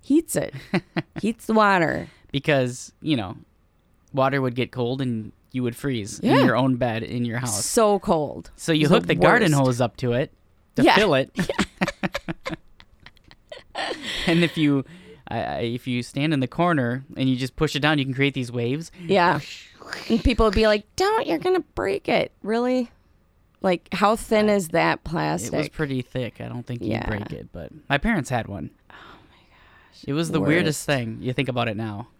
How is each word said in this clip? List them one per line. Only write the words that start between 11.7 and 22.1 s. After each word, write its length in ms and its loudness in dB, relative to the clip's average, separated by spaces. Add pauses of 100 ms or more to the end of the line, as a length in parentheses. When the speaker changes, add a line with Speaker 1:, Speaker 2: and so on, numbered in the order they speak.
Speaker 2:
<laughs> 520 -6
And 180 4
if 120 -2
you 280 2 (480)
I, 100 -4
I, 180 -6
if 260 -6
you 160 -4
stand 320 -2
in 60 0
the 80 0
corner 560 0 (120)
and 120 0
you 80 2
just 200 -6
push 180 0
it 60 -2
down, 180 2
you 60 0
can 100 -4
create 200 0
these 180 -6
waves. 380 -4 (100)
Speaker 1:
Yeah. 400 4 (680)
And 140 2
people 240 4
would 80 2
be 120 4
like, 180 2 (120)
"Don't, 300 2
you're 120 -2
gonna 220 2 (140)
break 340 -2
it." 240 0 (100)